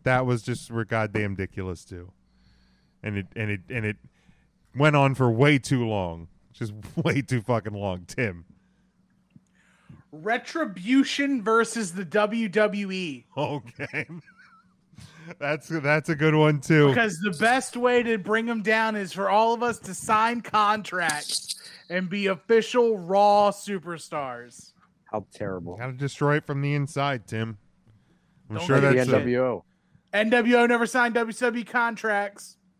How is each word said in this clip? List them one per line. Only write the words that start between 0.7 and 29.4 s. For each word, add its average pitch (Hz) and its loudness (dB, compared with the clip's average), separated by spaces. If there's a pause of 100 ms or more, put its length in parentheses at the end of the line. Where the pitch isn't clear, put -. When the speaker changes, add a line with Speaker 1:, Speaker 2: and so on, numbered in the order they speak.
Speaker 1:
goddamn 107 -2
ridiculous 92 -8
too. 90 -16 (920)
And 104 -4
it, 95 -4
and 110 -4
it, 98 -6
and 117 -4
it 107 -4 (760)
went 147 6
on 135 4
for 127 4
way 139 4
too 123 -2
long. 87 -4 (260)
Just 107 -10 (120)
<laughs> - -20
way 147 0
too 123 -2
fucking 107 -4
long. 95 -6
Tim. 90 -6 (1700)
Speaker 2:
Retribution 247 -2
versus 220 0
the 190 -8
W 208 0
W 202 0
E. 170 -8 (100)
Speaker 1:
Okay. 139 -6 (600)
<laughs> - -20
That's, 143 -4
that's 151 0
a 170 0
good 156 4
one 151 4
too. 147 6
Speaker 2:
Because 180 2
the 190 -2
best 247 2
way 247 4
to 226 0
bring 214 -2
them 233 -4
down 220 2
is 196 -6
for 190 -2
all 220 4
of 233 -4
us 233 -2
to 190 -12
sign 226 0
contracts 180 -2 (340)
and 180 -2
be 202 -2
official 226 2
Raw 202 4
superstars. 147 -10 (400)
Speaker 3:
How 107 -6
terrible. 92 -8
Speaker 1:
Gotta 127 -8
destroy 143 0
it 151 -6
from 139 -4
the 143 0
inside, 139 -4
Tim. 110 -6 (920)
I'm 110 -8
Speaker 2:
Don't - -6
Speaker 1:
sure 135 4
Speaker 2:
like 139 6
Speaker 1:
that's 127 2
Speaker 3:
the 123 4
Speaker 1:
a - 6
Speaker 3:
N - 0
W 123 0